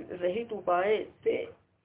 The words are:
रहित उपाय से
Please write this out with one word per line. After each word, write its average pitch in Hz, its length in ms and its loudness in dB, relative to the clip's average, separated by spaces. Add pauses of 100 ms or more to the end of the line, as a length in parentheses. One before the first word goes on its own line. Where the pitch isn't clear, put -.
(120)
रहित 185 420 -2
उपाय 185 540 2 (160)
से - 300 -2 (320)